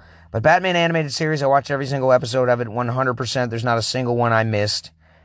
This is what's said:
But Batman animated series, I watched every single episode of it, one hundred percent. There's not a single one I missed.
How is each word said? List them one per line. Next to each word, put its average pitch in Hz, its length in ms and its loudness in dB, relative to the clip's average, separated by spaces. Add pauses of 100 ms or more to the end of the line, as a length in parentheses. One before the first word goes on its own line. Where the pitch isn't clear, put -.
(300)
But 113 140 -2
Batman 180 320 2
animated 165 360 0
series, 156 300 -2
I 139 60 2
watched 139 240 2
every 139 140 -4
single 131 260 0
episode 127 360 2
of 120 120 2
it, 117 80 -6
one 120 200 -4
hundred 127 260 0
percent. 123 360 -4
There's 113 140 -6
not 117 140 2
a 113 40 -2
single 123 340 -2
one 120 160 2
I 113 120 4
missed. 104 480 -2 (320)